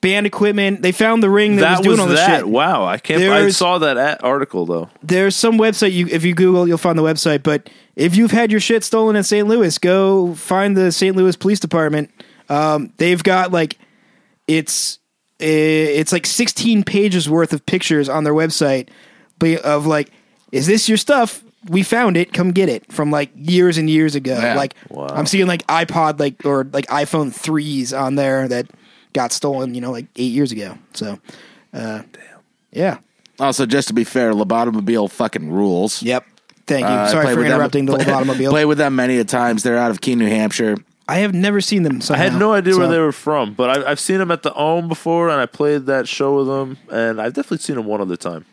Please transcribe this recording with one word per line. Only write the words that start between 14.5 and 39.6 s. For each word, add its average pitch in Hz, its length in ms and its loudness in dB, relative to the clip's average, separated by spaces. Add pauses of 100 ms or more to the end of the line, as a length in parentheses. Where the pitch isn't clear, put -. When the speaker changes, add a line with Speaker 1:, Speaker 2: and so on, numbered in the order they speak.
Speaker 1:
eh, 165 60 -6
it's, 156 680 2
like, 175 140 -2
sixteen 226 580 0
pages 185 460 0
worth 160 240 2
of 147 120 -6
pictures 156 440 0
on 156 140 -2
their 147 100 0
website 151 560 0 (500)
be-, 165 200 2
of, 147 260 -2
like, 151 260 0 (400)
"Is 135 160 -2
this 214 200 2
your 220 100 2
stuff? 247 460 0 (260)
We 185 140 2
found 226 340 0
it. 175 160 -2
Come 180 180 0
get 180 180 2
it," 113 220 -8
from, 151 200 -2
like, 147 240 -2
years 175 420 2
and 160 120 0
years 156 260 2
ago. 131 240 -4
Speaker 3:
Yeah. 117 160 0
Speaker 1:
Like, 139 200 -4 (140)
Speaker 2:
Wow. 139 220 -12
Speaker 1:
I'm 143 140 -2
seeing, 190 220 2
like, 175 200 -4
iPod, 160 520 0
like, 143 260 -4
or, 139 260 0
like, 139 160 -4
iPhone 143 460 -2
threes 147 600 -4
on 135 220 -2
there 135 320 0
that 123 200 -4 (460)
got 127 200 -2
stolen, 131 420 -4
you 123 60 -8
know, 123 100 -6
like, 117 140 -10 (100)
eight 123 160 -4
years 131 200 0
ago. 101 260 -12 (160)
So, 104 260 -10 (540)
uh, 110 300 -10 (680)
yeah. 175 260 -2 (420)
Speaker 3:
Also, 135 260 -2
just 131 240 0
to 107 40 -6
be 117 100 2
fair, 117 300 0
Lobotomobile 107 800 0
fucking 80 400 -6
rules. 95 500 -2
Speaker 1:
Yep. 123 240 -2 (400)
Thank 139 160 -2
you. 104 120 0
Speaker 3:
Uh, 104 140 0
Speaker 1:
Sorry 147 180 2
Speaker 3:
played 127 100 2
Speaker 1:
for 117 40 0
Speaker 3:
with 120 80 2
them, 131 80 2
Speaker 1:
interrupting 139 300 0
the 135 100 0
Speaker 3:
play-, 139 100 0
<laughs> - 0 -
Speaker 1:
Lobotomobile. 135 440 0
Speaker 3:
played 151 160 2
with 147 120 2
them 143 180 0
many 127 240 0
a 117 60 0
times. 120 380 -2